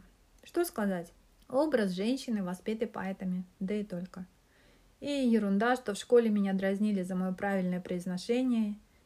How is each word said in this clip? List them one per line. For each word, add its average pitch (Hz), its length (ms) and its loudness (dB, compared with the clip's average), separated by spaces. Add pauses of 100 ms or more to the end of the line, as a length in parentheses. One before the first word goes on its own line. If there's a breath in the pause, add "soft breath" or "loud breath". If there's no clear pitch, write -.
(420)
Что 339 240 -2
сказать, 190 480 -2 (340)
образ 254 440 2
женщины, 214 500 -2
воспетой 214 460 -4
поэтами, 185 560 -6 (140)
да 196 160 -4
и 208 100 -4
только. 185 420 -10 (760 soft breath)
И 285 100 -6
ерунда, 226 640 4
что 214 180 -4
в - 40 -8
школе 240 300 6
меня 202 240 2
дразнили 196 500 0
за 185 120 -6
моё 185 200 0
правильное 180 460 0
произношение, 208 1000 -2 (280 soft breath)